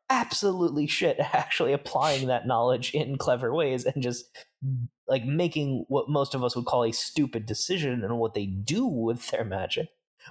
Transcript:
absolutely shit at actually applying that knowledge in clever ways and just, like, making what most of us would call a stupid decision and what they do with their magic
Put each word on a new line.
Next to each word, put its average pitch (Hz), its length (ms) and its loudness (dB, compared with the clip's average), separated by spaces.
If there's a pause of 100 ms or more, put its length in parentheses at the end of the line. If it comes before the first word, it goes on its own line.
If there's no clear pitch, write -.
(120)
absolutely 180 760 2
shit 160 320 2
at - 160 0
actually 135 400 2
applying 139 540 0
that 123 180 0
knowledge 123 480 2
in 139 240 0
clever 123 340 2
ways 131 340 2
and 135 180 0
just, - 340 -4 (720)
like, 131 180 0
making 147 640 0
what - 220 0
most 143 260 0
of 127 80 0
us 120 120 0
would 120 100 -2
call 123 180 2
a 113 80 2
stupid 120 560 -2
decision 127 560 -2
and 117 160 -2
what 113 160 0
they 104 100 -2
do 110 400 -2
with 117 460 -2
their 110 120 0
magic 98 460 -4 (420)